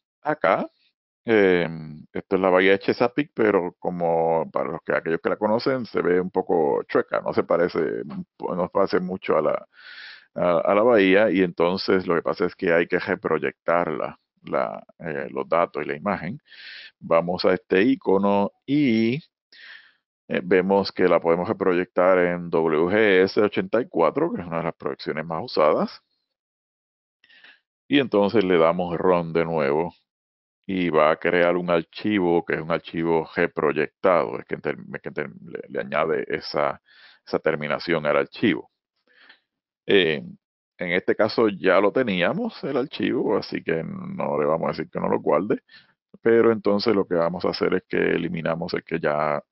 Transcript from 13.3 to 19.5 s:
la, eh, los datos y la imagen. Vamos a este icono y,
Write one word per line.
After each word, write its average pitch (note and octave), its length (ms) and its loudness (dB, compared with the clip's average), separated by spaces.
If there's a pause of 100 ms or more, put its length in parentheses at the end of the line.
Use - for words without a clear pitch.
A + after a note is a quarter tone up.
la, G#1+ 420 -6 (140)
eh, C#2+ 320 -8
los C2+ 180 -8
datos E2 340 -2
y D2 40 -8
la C#2+ 100 -6
imagen. F2 460 -6 (560)
Vamos E2+ 480 -2
a F#2 80 4
este F#2 260 0
icono G2+ 720 2 (140)
y, B2 480 2 (1120)